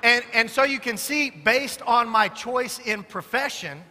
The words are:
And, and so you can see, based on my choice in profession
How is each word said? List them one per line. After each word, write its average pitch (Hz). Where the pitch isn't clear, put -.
And, 240
and 226
so 269
you 277
can 226
see, 285
based 233
on 240
my 220
choice 247
in 214
profession 185